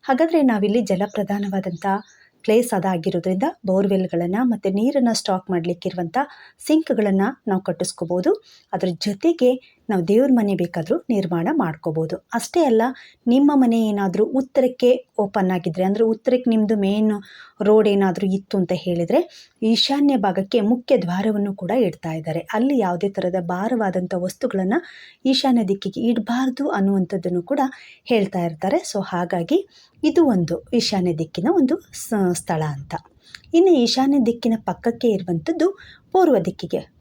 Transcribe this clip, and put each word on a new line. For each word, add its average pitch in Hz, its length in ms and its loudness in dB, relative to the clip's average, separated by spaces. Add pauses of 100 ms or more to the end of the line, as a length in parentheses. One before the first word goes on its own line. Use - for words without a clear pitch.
ಹಾಗಾದ್ರೆ 320 400 2
ನಾವಿಲ್ಲಿ 214 400 2
ಜಲಪ್ರಧಾನವಾದಂಥ 196 1040 -4 (560)
ಪ್ಲೇಸ್ 240 320 2
ಅದಾಗಿರೋದ್ರಿಂದ 185 720 -2 (220)
ಬೋರ್‌ವೆಲ್‌ಗಳನ್ನ 185 760 0
ಮತ್ತೆ 226 280 0
ನೀರನ್ನ 240 420 2
ಸ್ಟಾಕ್ 190 380 -4
ಮಾಡ್ಲಿಕ್ಕಿರುವಂಥ 175 680 -4 (500)
ಸಿಂಕ್‌ಗಳನ್ನ 214 540 2 (260)
ನಾವು 190 140 -2
ಕಟ್ಟಿಸ್ಕೋಬಹುದು. 180 800 -2 (300)
ಅದ್ರ 185 180 -2
ಜೊತೆಗೆ 247 840 -2 (140)
ನಾವು 180 180 0
ದೇವ್ರ 240 260 4
ಮನೆ 208 220 2
ಬೇಕಾದ್ರೂ 175 540 -4
ನಿರ್ಮಾಣ 180 420 -2
ಮಾಡ್ಕೋಬೋದು. 160 640 -2
ಅಷ್ಟೇ - 500 -2
ಅಲ್ಲ, 220 160 4 (460)
ನಿಮ್ಮ 277 280 4
ಮನೆ 233 320 4
ಏನಾದ್ರೂ 202 380 0
ಉತ್ತರಕ್ಕೆ 254 840 0 (100)
ಓಪನ್ 196 340 0
ಆಗಿದ್ರೆ, 180 320 -2
ಅಂದ್ರೆ 202 200 0
ಉತ್ತರಕ್ಕೆ 240 460 0
ನಿಮ್ದು 220 260 2
ಮೇನ್ 208 360 2 (520)
ರೋಡ್ 214 240 6
ಏನಾದ್ರೂ 196 400 2
ಇತ್ತು 196 300 -2
ಅಂತ 185 180 0
ಹೇಳಿದ್ರೆ, 175 760 -2 (120)
ಈಶಾನ್ಯ 277 540 2
ಭಾಗಕ್ಕೆ 196 440 0
ಮುಖ್ಯ 247 360 2
ದ್ವಾರವನ್ನು 202 560 -2
ಕೂಡ 180 180 -6
ಇಡ್ತಾ 180 420 -2
ಇದ್ದಾರೆ. 160 260 -6
ಅಲ್ಲಿ 247 400 0
ಯಾವುದೇ 180 300 -2
ಥರದ 185 300 -4
ಭಾರವಾದಂಥ 185 800 -2
ವಸ್ತುಗಳನ್ನ 190 560 -4 (520)
ಈಶಾನ್ಯ 254 380 2
ದಿಕ್ಕಿಗೆ 196 380 -4
ಇಡ್ಬಾರ್ದು 240 680 -2
ಅನ್ನುವಂಥದ್ದನ್ನು 185 760 -2
ಕೂಡ 277 160 -2 (440)
ಹೇಳ್ತಾ 196 360 0
ಇರ್ತಾರೆ. 175 380 -2
So 277 280 -4
ಹಾಗಾಗಿ 180 640 -2 (360)
ಇದು 311 220 4
ಒಂದು 180 380 0 (100)
ಈಶಾನ್ಯ 180 440 0
ದಿಕ್ಕಿನ 165 340 -6
ಒಂದು 320 280 2 (300)
ಸ-, 190 240 0
ಸ್ಥಳ 160 340 -4
ಅಂತ. 143 280 -10 (580)
ಇನ್ನು 359 180 6
ಈಶಾನ್ಯ 269 540 4
ದಿಕ್ಕಿನ 233 280 0 (120)
ಪಕ್ಕಕ್ಕೆ 233 420 -2
ಇರುವಂಥದ್ದು 208 640 0 (400)
ಪೂರ್ವ 339 240 2 (100)
ದಿಕ್ಕಿಗೆ - 560 -8